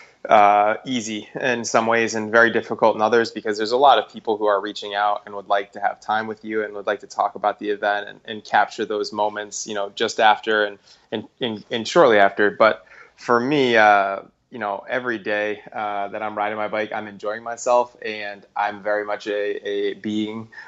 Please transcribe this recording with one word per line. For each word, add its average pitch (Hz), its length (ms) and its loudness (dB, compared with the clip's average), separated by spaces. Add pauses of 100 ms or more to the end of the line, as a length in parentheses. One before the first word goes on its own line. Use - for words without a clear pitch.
(280)
uh, 104 480 6 (100)
easy 110 420 -6 (100)
in 120 260 -2
some 113 220 0
ways 113 280 0
and 110 160 -4
very 117 220 6
difficult 110 420 0
in 110 80 -2
others, 113 300 2
because 107 240 -4
there's 107 160 -4
a 123 40 0
lot 131 220 6
of 104 120 -4
people 110 260 -4
who 104 100 -2
are 101 140 2
reaching 101 340 -8
out 104 320 0
and 104 80 -16
would 98 140 -12
like 101 240 -2
to 104 80 -14
have 101 200 -4
time 110 280 -4
with 110 160 -12
you 110 180 -4
and 104 120 -8
would 101 120 -8
like 104 140 -2
to 98 80 -20
talk 101 260 -2
about 101 240 -2
the 104 120 -6
event 104 380 -2
and, 101 160 -20
and 107 200 -12
capture 104 400 0
those 104 280 -4
moments, 104 540 -6
you 110 80 -8
know, 98 220 -6
just 113 240 -2
after 107 440 4
and, 101 140 -6 (320)
and, 110 180 -8 (120)
and, 110 280 -6
and 113 180 -6
shortly 131 340 6
after. 98 320 4
But 107 340 2 (300)
for 120 240 2
me, 131 360 2
uh, 101 440 4 (300)
you 120 100 -12
know, 101 280 -6
every 123 300 -4
day, 104 420 -4 (120)
uh, 104 360 -6
that 104 140 -8
I'm 107 160 -6
riding 107 180 -2
my 107 120 -4
bike, 107 240 -4
I'm 107 160 -8
enjoying 104 340 -8
myself, 120 580 0
and 104 460 -10 (100)
I'm 104 280 -4
very 104 200 -2
much 104 220 -6
a, 104 420 -4
a 101 260 -2
being, 107 520 -6 (220)